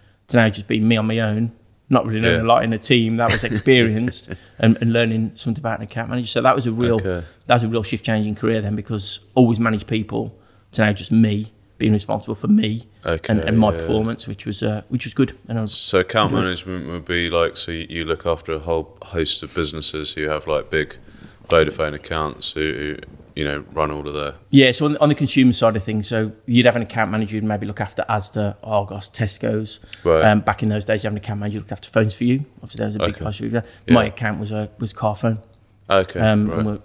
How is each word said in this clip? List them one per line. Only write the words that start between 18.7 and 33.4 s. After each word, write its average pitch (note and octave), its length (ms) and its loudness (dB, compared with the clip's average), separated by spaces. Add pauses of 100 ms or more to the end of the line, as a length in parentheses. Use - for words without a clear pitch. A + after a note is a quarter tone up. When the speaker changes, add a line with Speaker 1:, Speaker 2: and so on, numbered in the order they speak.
Speaker 2:
host - 420 -4
of D2+ 100 -14
businesses D#2 600 -4
who D2+ 140 -4
have, D2+ 180 -4
like, D2 240 -2
big D2+ 260 -2 (520)
Vodafone D#2 460 2
accounts D2+ 580 -6
who, D2+ 80 -6 (120)
who, D2 240 -8 (380)
you D#2 100 -4
know, D2 280 -4
run D2+ 180 0
all D2+ 160 -8
of D2 80 -8
the D2 200 -6 (160)
Speaker 1:
Yeah, C3+ 220 8
so D3+ 140 -2
on, D3 120 0
on D3 100 4
the D3 60 2
consumer C3 380 4
side A2+ 220 2
of G2+ 80 -2
things, G#2+ 240 -4
so A2 260 -2 (140)
you'd A#2+ 200 4
have A#2 100 6
an A#2 60 -2
account A2 280 -2
manager G#2+ 260 -4
who'd G#2+ 80 -4
maybe G#2 220 -4
look G2+ 140 -8
after - 280 -6
Asda, G#2+ 540 -2
Argos, G2+ 480 -4
Tesco's. A2 720 -4 (240)
Speaker 2:
Right. D#2+ 180 6
Speaker 1:
Um, G#2+ 180 6
back - 220 -2
in A2+ 60 0
those G#2 160 -2
days, G#2+ 180 0
you A2 60 -4
have G#2 60 -4
an G#2 40 -6
account G2+ 220 -8
manager G#2 140 -6
who G#2+ 60 -8
looked - 120 -14
after - 180 -12
Phones A2 240 2
For - 100 -4
You. C3 200 0 (180)
Obviously, A#2 160 -12
there A2 80 -2
was G#2+ 100 -6
a - 40 -6
big F2+ 160 0
Speaker 2:
Okay. - 80 -8
Speaker 1:
high G#2+ 80 -4
street A2+ 160 -8